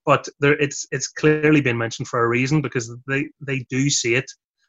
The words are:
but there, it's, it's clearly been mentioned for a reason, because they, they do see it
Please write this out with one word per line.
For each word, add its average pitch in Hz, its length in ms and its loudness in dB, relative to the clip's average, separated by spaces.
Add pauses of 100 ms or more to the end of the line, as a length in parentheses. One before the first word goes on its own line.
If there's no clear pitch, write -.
but 143 220 2 (140)
there, 143 120 4
it's, 147 380 -4
it's 135 160 -6
clearly 151 540 4
been 123 160 0
mentioned 117 320 -6
for 123 120 0
a 117 60 2
reason, 131 340 0
because 120 320 -6 (140)
they, 135 220 -4 (100)
they 135 300 -6
do 131 200 0
see 120 260 0
it 135 140 -2 (400)